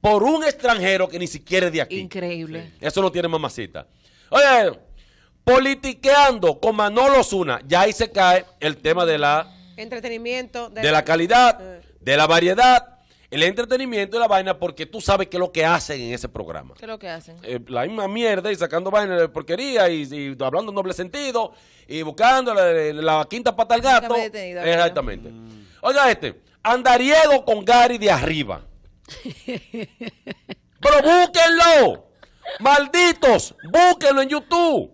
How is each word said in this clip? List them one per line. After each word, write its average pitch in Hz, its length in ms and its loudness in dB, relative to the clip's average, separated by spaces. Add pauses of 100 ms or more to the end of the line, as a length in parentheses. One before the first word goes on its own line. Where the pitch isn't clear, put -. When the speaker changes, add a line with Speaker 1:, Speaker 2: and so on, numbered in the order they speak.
Speaker 1:
por 208 200 2
un 311 220 0
extranjero 196 680 -2
que 165 80 -12
ni 175 80 -6
siquiera 180 400 -4
es 165 80 -4
de 160 80 -4
aquí. 180 160 -8
Speaker 2:
Increíble. 165 800 -12
Speaker 1:
Eso 156 220 -4
no 185 100 0
tiene 170 160 -4
mamacita. 123 600 -8 (420)
Oye, 247 500 2 (640)
politiqueando 262 1160 2
con 220 160 -2
Manolo 240 460 2
Osuna, 180 440 -4
ya 170 160 2
ahí 214 120 2
se 226 180 -6
cae 185 340 2 (140)
el 151 180 -4
tema 170 280 0
de 160 120 0
la 147 340 0 (260)
Speaker 3:
Entretenimiento. 233 920 -12
Speaker 1:
de 202 220 -4
la 151 120 0
calidad, 220 560 2
Speaker 3:
Eh. - 220 -20 (180)
Speaker 1:
de 135 180 0
la 151 100 4
variedad, 190 720 2 (320)
el 147 120 -4
entretenimiento 226 760 -4
y - 20 -2
la 233 80 2
vaina, 190 320 0
porque 160 260 -8
tú 214 160 -14
sabes 196 260 -2
qué 180 100 -8
es - 20 -4
lo 180 120 -4
que 160 140 -2
hacen 156 340 -2
en 120 140 -10
ese 120 160 -12
programa. 82 480 -14
Speaker 2:
¿Qué - 80 -20
es 220 40 -18
lo 220 100 -14
que 196 100 -16
hacen? 165 320 -18
Speaker 1:
Eh, 123 260 -10
la 123 180 -6
misma 202 220 -6
mierda 208 440 -4
y 196 40 -4
sacando 170 360 -6
vaina 202 260 0
de 165 100 2
porquería 196 640 -2
y, 156 140 -4
y 139 400 -12
hablando 180 280 -4
en 196 40 -10
doble 185 180 -6
sentido 233 580 -6 (360)
y 160 160 -10
buscando 240 500 0
la, 185 180 2
la 156 560 -2
quinta 233 280 -4
pata 226 180 0
al 233 80 0
Speaker 2:
Nunca 247 200 2
Speaker 1:
gato. 233 120 -6
Speaker 2:
me 233 60 -2
he 226 100 -4
detenido 180 320 -12
a - 20 -10
verlo. 170 180 0
Speaker 1:
Exactamente. 135 480 -4
Speaker 4:
Mm. 113 360 -20 (160)
Speaker 1:
Oiga 269 300 2
este, 143 300 -6 (200)
Andariego 254 840 4
con 208 220 -2
Gary 240 320 4
de 202 140 0
arriba. 131 500 -4 (460)
Speaker 2:
<laughs> - 380 -18 (1300)
Speaker 1:
Pero 294 240 4
búsquenlo. 330 1000 4 (540)
Malditos, 285 960 2 (160)
búsquenlo 330 500 4
en 269 80 -2
YouTube. 302 640 -2